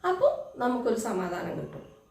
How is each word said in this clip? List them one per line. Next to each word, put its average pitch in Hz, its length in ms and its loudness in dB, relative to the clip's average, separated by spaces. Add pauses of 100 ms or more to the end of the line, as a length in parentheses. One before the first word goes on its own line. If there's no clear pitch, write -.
അപ്പോൾ - 540 2
നമുക്കൊരു 247 420 2
സമാധാനം 180 600 -2
കിട്ടും. - 240 -10 (260)